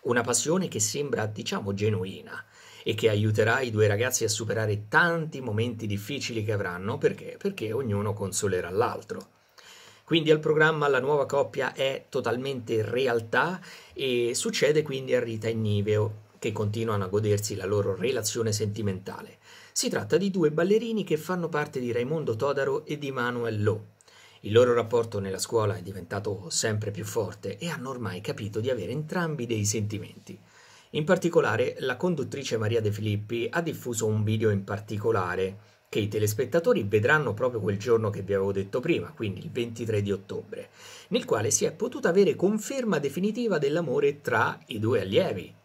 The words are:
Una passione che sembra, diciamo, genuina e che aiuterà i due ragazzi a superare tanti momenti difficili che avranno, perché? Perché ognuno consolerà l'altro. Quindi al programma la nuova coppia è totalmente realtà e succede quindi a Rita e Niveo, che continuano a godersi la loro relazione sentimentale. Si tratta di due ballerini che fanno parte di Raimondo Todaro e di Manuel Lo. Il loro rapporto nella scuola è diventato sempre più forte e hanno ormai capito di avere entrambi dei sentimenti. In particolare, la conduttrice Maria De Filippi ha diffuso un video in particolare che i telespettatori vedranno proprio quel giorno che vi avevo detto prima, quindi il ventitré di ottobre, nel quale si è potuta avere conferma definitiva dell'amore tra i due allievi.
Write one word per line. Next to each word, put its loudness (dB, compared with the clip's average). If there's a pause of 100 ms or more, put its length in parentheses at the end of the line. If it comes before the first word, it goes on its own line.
Una 2
passione 2
che -4
sembra, -2
diciamo, -4
genuina -2 (380)
e -2
che 4
aiuterà 4
i -2
due 6
ragazzi 2
a 2
superare -2
tanti 2
momenti -2
difficili -4
che -2
avranno, -4
perché? 0
Perché -4
ognuno 0
consolerà -2
l'altro. -4 (800)
Quindi 4
al 8
programma 4
la 4
nuova 2
coppia 0
è -2
totalmente -2
realtà 0 (340)
e 0
succede 2
quindi -4
a 4
Rita -4
e 0
Niveo, 0 (120)
che -2
continuano -2
a -4
godersi 0
la -6
loro 0
relazione -2
sentimentale. -4 (340)
Si -2
tratta 0
di 4
due 4
ballerini 2
che 0
fanno -2
parte -2
di -2
Raimondo -2
Todaro 0
e -4
di -6
Manuel -2
Lo. 0 (520)
Il -6
loro 8
rapporto 0
nella -4
scuola 0
è -10
diventato -6
sempre -2
più -8
forte -4
e -8
hanno -8
ormai -6
capito -6
di 0
avere -2
entrambi -4
dei 0
sentimenti. -4 (540)
In -2
particolare, 2
la -2
conduttrice -2
Maria 2
De 0
Filippi -2
ha 0
diffuso -4
un 2
video 2
in 0
particolare -2 (280)
che -2
i 0
telespettatori 0
vedranno 4
proprio 0
quel 0
giorno 2
che -6
vi -2
avevo 2
detto -2
prima, -2
quindi -6
il -12
ventitré -2
di 0
ottobre, -8 (400)
nel 0
quale 2
si 2
è 0
potuta -2
avere 6
conferma 0
definitiva 0
dell'amore 2
tra 0
i -8
due 2
allievi. 0 (120)